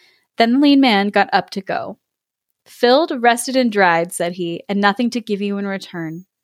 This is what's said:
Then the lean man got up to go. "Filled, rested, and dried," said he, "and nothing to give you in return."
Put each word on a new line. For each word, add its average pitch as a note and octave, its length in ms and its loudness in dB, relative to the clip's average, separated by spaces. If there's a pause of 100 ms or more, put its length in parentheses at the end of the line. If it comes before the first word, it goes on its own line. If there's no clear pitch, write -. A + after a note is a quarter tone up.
(380)
Then A#3 160 2
the C4+ 60 2
lean C#4+ 200 6
man G#3 300 2
got G3+ 240 0
up F#3 180 -2
to G3 100 -8
go. - 380 -8 (680)
"Filled, C4+ 460 2 (100)
rested, A#3+ 360 2
and B3 120 2
dried," F3+ 440 2
said F3 200 -4
he, E3+ 360 -8
"and G3+ 100 -2
nothing G3+ 300 0
to A#3+ 120 -6
give G3+ 200 -6
you G3+ 160 -6
in G3+ 100 -8
return." F3 580 -10 (180)